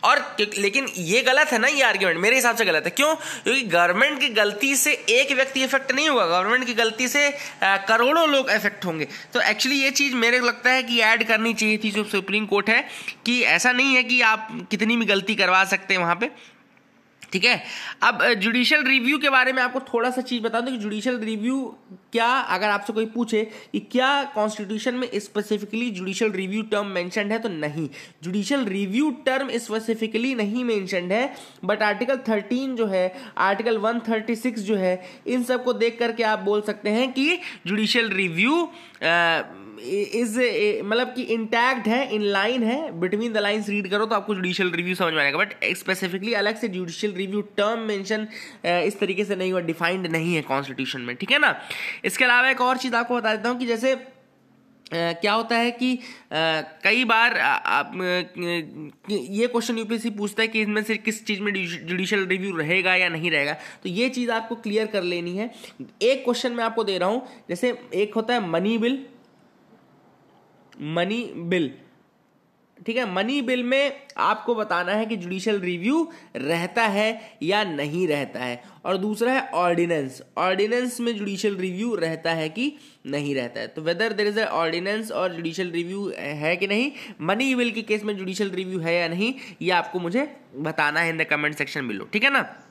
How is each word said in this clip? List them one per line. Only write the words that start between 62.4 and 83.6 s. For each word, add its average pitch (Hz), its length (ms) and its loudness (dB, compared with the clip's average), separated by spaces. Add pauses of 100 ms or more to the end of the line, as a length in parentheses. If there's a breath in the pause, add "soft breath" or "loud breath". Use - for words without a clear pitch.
रहेगा 180 380 2
या 180 140 2
नहीं 165 220 -2
रहेगा, 147 220 2
तो - 360 -10
ये 214 200 0
चीज़ 247 220 -2
आपको 226 240 -4
clear 220 320 -2
कर 208 160 -2
लेनी 175 340 -4
है। 226 140 -4 (520 loud breath)
एक 262 220 4
question 240 280 0
मैं 233 120 -2
आपको 226 200 0
दे 196 140 0
रहा 180 100 2
हूँ, 247 400 -4
जैसे 240 300 -2 (160)
एक 208 200 0
होता 226 200 0
है 214 140 0
money 190 300 2
bill, 262 280 0 (1800)
मनी 180 540 -2
बिल, 170 340 0 (1160)
ठीक 240 100 -2
है, 220 180 -2
मनी 247 280 0
बिल 247 200 0
में 269 380 0 (180)
आपको 214 360 0
बताना 185 380 -2
है 220 140 0
कि 220 100 -4
judicial 190 440 -4
review 190 500 0 (260 loud breath)
रहता 170 460 -2
है 220 600 -2
या 202 220 0
नहीं 160 440 -2
रहता 143 320 -2
है, 123 220 -6 (220 loud breath)
और 185 120 0
दूसरा 214 360 0
है - 220 -2
ordinance, 170 680 0 (160)
Ordinance 220 640 0
में 233 160 -2
judicial 202 400 -2
review 190 380 -4
रहता 165 380 -2
है 160 160 -2
कि 247 240 -4 (340 loud breath)
नहीं 143 280 -4
रहता 120 260 -6